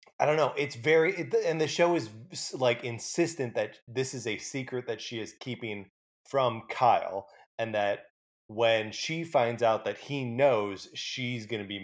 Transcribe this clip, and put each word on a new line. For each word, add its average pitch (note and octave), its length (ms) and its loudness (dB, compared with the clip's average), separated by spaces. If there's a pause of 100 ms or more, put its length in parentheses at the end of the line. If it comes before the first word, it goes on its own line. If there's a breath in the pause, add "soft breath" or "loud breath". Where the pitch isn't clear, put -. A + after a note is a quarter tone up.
(200)
I B2 60 4
don't D3+ 120 4
know, D#3+ 200 2
it's C#3+ 180 -2
very, D#3+ 400 4
it, D#3 160 -6
the, A3 160 2
and D#3+ 120 0
the D#3 80 2
show F3 280 4
is A#2 140 -2 (220)
s-, - 220 -8
like, B2 300 2
insistent B2+ 720 -2
that G#2+ 320 -2
this C3 260 -2
is A#2+ 140 -8
a G#2 100 -2
secret B2 500 -6
that A2 140 -6
she A#2 180 -8
is G2+ 220 -8
keeping G#2+ 480 -8 (360)
from A#2+ 440 2
Kyle, F#2+ 580 4 (320 loud breath)
and A2 160 -2
that G2+ 300 0 (420)
when A2 440 2
she D#3+ 340 -6
finds A#2 360 2
out A2 240 4
that G#2 120 -2
he C#3 260 -6
knows, A#2 680 2
she's B2 540 -6
gonna G#2+ 180 -4
be G2 180 -8